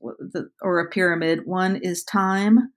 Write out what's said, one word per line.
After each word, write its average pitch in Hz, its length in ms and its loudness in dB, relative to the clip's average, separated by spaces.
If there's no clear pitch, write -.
w-, - 180 -12
the, - 320 -10
or 180 200 0
a 170 80 -4
pyramid. 170 580 0
One 185 300 0
is 175 260 -4
time, 202 760 2